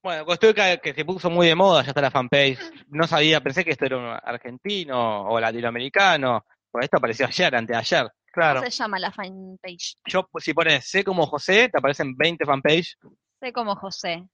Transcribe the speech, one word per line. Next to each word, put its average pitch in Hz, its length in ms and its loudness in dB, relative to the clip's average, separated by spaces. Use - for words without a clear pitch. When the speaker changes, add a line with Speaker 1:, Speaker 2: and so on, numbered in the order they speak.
Speaker 1:
Bueno, 160 220 -6
cuestión 175 280 4
que, 185 300 2
que 151 100 -4
se 151 120 -6
puso 180 240 -4
muy 170 180 4
de 160 80 6
moda, 175 280 6
ya 131 60 -4
está 139 120 0
la 135 100 2
fanpage. 135 480 2
No 156 180 0
sabía, 156 340 4
pensé 139 240 -2
que 165 60 -2
esto 139 140 -2
era 131 120 -2
un 123 80 -8
argentino 123 1040 -4
o 113 120 0
latinoamericano. 120 1040 0
Bueno, 120 120 -2
esto - 140 0
apareció 117 300 0
ayer, 156 280 0
antes 117 200 -2
de 113 40 0
ayer. 123 320 -2
Speaker 2:
Claro. 151 280 2
Speaker 3:
¿Cómo 240 120 -4
se - 60 -10
llama 208 220 -4
la 208 120 -6
fanpage? 190 840 -16
Speaker 1:
Yo, 185 240 -4
si 160 140 -6
pones 151 320 2
sé 196 200 -2
como 185 200 0
José, 196 440 2
te - 80 -2
aparecen 139 400 -2
veinte 160 280 0
fanpage. 147 520 0
Speaker 3:
Sé 254 140 -10
como 220 240 -4
José. 185 560 -10